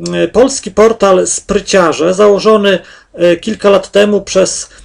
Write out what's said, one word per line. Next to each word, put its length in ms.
e, 160
polski 420
portal 560
Spryciarze, 880
założony, 640
e, 240
kilka 340
lat 200
temu 320
przez, 460